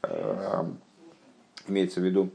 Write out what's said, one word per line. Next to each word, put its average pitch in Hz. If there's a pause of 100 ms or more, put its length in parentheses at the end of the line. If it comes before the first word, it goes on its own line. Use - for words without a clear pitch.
э, 92 (1040)
имеется 95
в 90
виду 92